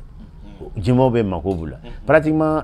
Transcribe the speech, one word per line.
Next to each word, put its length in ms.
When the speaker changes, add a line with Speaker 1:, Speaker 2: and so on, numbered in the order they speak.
Speaker 1:
Unhun. 360
Speaker 2:
Diɲɛmɔgɔ 300
bɛ 160
mako 260
b'u 120
la. 100
Speaker 1:
Unhun. 160
Speaker 2:
Pratiquement, 580